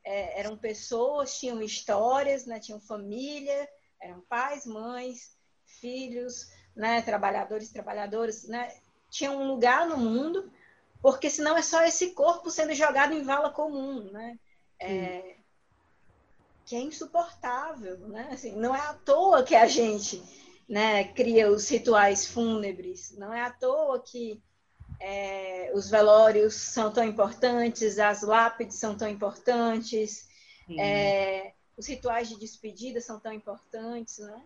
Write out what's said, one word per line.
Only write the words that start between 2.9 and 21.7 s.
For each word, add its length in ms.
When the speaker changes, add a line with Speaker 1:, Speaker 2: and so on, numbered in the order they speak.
Speaker 1:
eram 200
pais, 440
mães, 720
filhos, 840
né? 280
Trabalhadores, 680
trabalhadoras, 800
né? 260
Tinham 280
um 80
lugar 400
no 100
mundo, 540
porque 260
senão 260
é 60
só 220
esse 300
corpo 360
sendo 240
jogado 400
em 80
vala 300
comum, 600
né? 280
É, 420
Speaker 2:
Sim. 140
Speaker 1:
que 100
é 40
insuportável, 1160
né? 240
Assim, 240
não 200
é 40
à 140
toa 500
que 120
a 120
gente, 520
né, 360
cria 380
os 180
rituais 560